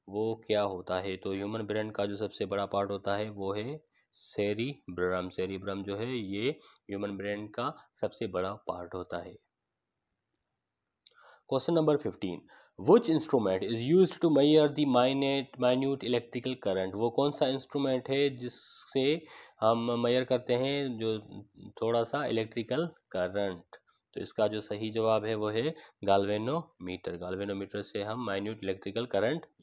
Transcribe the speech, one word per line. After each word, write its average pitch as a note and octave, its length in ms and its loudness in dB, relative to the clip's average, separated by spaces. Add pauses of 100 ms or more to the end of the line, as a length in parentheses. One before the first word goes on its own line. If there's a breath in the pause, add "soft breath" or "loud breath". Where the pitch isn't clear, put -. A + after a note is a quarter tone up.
वो A2 380 -4
क्या G#2 160 4
होता F#2 380 -2
है? F#2+ 160 -4
तो G2 160 -6
ह्यूमन G#2 300 -4
ब्रेन G#2+ 280 -4
का G2+ 160 -2
जो G2+ 80 -4
सबसे G2+ 320 -4
बड़ा G2 200 -2
पार्ट G2+ 240 0
होता G2+ 260 -2
है, G#2+ 140 -4
वो G2 220 -4
है A#2+ 320 -6 (280 soft breath)
सेरिब्रम। F#2+ 1160 -2
सेरिब्रम F#2+ 540 -4
जो G2 140 -4
है, B2 200 -4
ये A2 420 -4 (320 loud breath)
ह्यूमन G2+ 260 -4
ब्रेन G#2 320 -6
का A#2+ 260 -6 (180 loud breath)
सबसे - 340 -6
बड़ा F#2+ 280 -4
पार्ट F2 400 -8
होता F2 240 -6
है। F#2 180 -12 (2250 loud breath)
Question E3 260 2
number D3+ 260 4
fifteen, F#2 300 -4 (540 loud breath)
which G3 200 8
instrument G#2 540 2
is A2 80 -4
used D3 380 6
to - 0 -
measure D3+ 560 6
the D3 80 0
minute, C3+ 880 2
minute C3 380 2
electrical A#2+ 460 -2
current? F#2+ 480 -2
वो A#2 160 0
कौन C#3 200 2
सा C#3+ 160 0
इंस्ट्रूमेंट C3+ 600 -2
है C3+ 280 0
जिससे C3 880 -2 (360 loud breath)
हम A#2 400 2
मेजर B2 240 4
करते B2 300 2
हैं C3+ 440 0
जो G#2+ 440 -4 (400)
थोड़ा A#2 200 2
सा C#3 240 -2
इलेक्ट्रिकल A#2 600 -2
करंट? F#2 880 -4 (380 soft breath)
तो - 60 -6
इसका G#2 260 0
जो G#2+ 140 -2
सही G#2 300 -4
जवाब A2 340 2
है, A2 100 0
वो G#2+ 140 0
है A#2+ 260 0 (300 loud breath)
galvanometer। G2 1040 0
galvanometer F#2+ 760 -6
से G2+ 200 -4
हम A2+ 240 -4
माइन्यूट G2+ 380 -4
इलेक्ट्रिकल G2 420 -4
करंट A#2+ 400 0 (160)